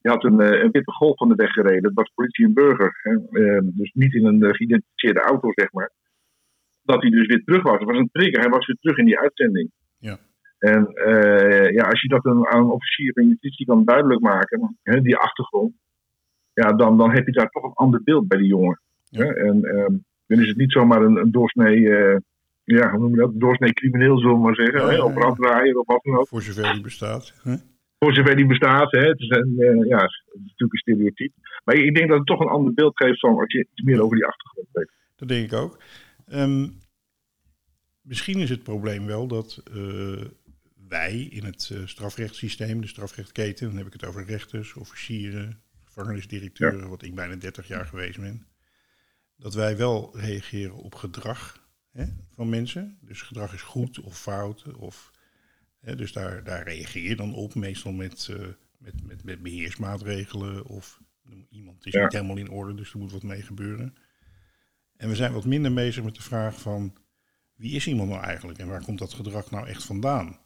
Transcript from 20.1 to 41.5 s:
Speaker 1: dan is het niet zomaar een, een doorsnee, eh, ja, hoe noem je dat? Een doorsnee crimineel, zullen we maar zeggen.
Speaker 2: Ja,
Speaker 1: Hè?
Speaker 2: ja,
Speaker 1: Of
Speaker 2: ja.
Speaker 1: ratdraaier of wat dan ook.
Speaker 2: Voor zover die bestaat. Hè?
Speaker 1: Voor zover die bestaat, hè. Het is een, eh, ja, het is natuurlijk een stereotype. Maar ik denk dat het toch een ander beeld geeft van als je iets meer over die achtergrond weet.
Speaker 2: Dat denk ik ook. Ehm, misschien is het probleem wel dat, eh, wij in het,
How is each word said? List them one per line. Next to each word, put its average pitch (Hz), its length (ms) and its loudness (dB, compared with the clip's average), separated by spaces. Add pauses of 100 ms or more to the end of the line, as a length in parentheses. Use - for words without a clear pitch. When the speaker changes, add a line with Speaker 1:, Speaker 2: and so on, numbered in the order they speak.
Speaker 1:
dan 113 140 4
is 110 80 2
het 107 80 -4
niet 131 160 0
zomaar 117 300 6
een, 110 140 6
een 113 140 2
doorsnee, 110 680 4
eh, 98 200 4 (480)
ja, 117 260 4
hoe 104 100 -2
noem 120 100 2
je 120 60 2
dat? 117 160 2
Een 107 60 -8
doorsnee 127 340 2
crimineel, 131 460 2
zullen 120 180 4
we 117 60 4
maar 113 120 4
zeggen. 120 260 0
Speaker 2:
Ja, 117 60 0
Speaker 1:
Hè? 120 80 2
Speaker 2:
ja, - 100 2
Speaker 1:
Of 123 100 0
Speaker 2:
ja. 117 60 -2
Speaker 1:
ratdraaier 123 580 2
of 120 80 -2
wat 120 180 2
dan 139 120 0
ook. 131 120 0
Speaker 2:
Voor 113 140 -8
zover 101 300 -4
die 101 100 -6
bestaat. 110 500 -10 (100)
Hè? 123 120 -4 (440)
Speaker 1:
Voor 147 160 2
zover 139 220 4
die 139 100 4
bestaat, 135 460 4
hè. 127 160 4
Het 151 120 0
is 117 80 -10
een, 123 300 2
eh, 117 300 6
ja, 120 140 2
het 92 80 0 (240)
is - 60 -20
natuurlijk 110 320 -4
een - 60 -8
stereotype. 104 560 -2 (300)
Maar 120 100 2
ik 147 200 2
denk 165 140 2
dat 151 100 4
het 139 80 -2
toch 123 140 0
een 120 80 0
ander 139 260 0
beeld 151 220 2
geeft 127 240 2
van 117 180 4
als - 140 -2
je 123 200 -4
iets - 100 -14
meer 127 200 4
over 110 140 0
die 104 100 0
achtergrond - 460 -12
weet. - 180 -6 (260)
Speaker 2:
Dat 127 120 -14
denk 117 240 -4
ik 110 60 -4
ook. 170 240 -10 (440)
Ehm, 139 400 -4 (1400)
misschien 190 360 -10
is 151 120 -4
het 120 120 -8
probleem 104 440 -10
wel 107 200 -8
dat, 113 360 -10 (120)
eh, 98 480 -12 (680)
wij 90 300 -8 (120)
in 104 140 -16
het, - 280 -14